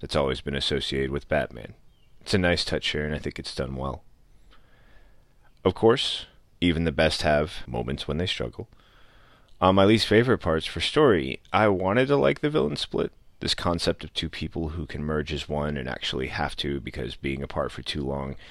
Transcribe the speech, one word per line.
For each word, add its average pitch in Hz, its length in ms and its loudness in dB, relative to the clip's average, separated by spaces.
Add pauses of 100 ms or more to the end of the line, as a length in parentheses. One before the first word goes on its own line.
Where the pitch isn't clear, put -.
that's - 160 -6
always 67 240 0
been 71 160 -6
associated 67 540 -2
with 69 180 -6
Batman. 60 460 -4 (460)
It's - 140 -2
a 101 40 2
nice 87 260 2
touch - 240 -2
here, 76 160 -2
and 76 100 -2
I 76 40 -4
think 73 200 -6
it's - 160 -12
done 67 220 -6
well. 65 260 -6 (1600)
Of 92 100 2
course, - 520 2 (340)
even 85 240 2
the 80 80 0
best 78 300 2
have 76 440 0
moments 62 420 -6
when 73 100 -2
they 90 80 -2
struggle. - 420 -6 (920)
Uh, 95 120 6
my 98 120 8
least 107 220 6
favorite 113 320 6
parts 80 280 0
for - 140 -8
story, 87 600 4 (120)
I 107 160 6
wanted 98 400 4
to 143 80 4
like 139 240 2
the 151 100 0
villain 147 260 0
split, - 360 -4 (280)
this - 140 -2
concept 85 500 -2
of - 80 -14
two - 160 -4
people 82 420 -6
who 78 160 -6
can 73 180 -8
merge 78 280 -2
as 71 160 -8
one 73 280 -4
and 65 120 -6
actually 65 400 -6
have - 280 -6
to 69 240 -4
because 64 360 -10
being 69 260 -6
apart 69 300 -6
for 64 100 -12
too 73 200 -6
long 67 340 -6 (140)